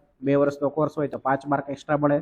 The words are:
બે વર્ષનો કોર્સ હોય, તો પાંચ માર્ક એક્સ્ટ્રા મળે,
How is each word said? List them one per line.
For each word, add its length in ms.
બે 120
વર્ષનો 340
કોર્સ 280
હોય, 120
તો 100
પાંચ 280
માર્ક 240
એક્સ્ટ્રા 260
મળે, 260